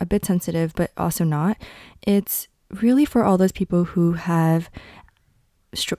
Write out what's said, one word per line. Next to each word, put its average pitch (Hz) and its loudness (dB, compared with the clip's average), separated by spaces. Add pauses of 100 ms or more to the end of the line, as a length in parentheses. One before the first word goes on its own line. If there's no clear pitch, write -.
a - -6
bit 202 -2
sensitive, 165 -2
but - -2
also 165 -2
not. 156 0 (460)
It's - -2 (220)
really 240 2
for 240 2
all 190 4
those 190 4
people 175 0
who 170 0
have 165 0 (1040)
str-, - -6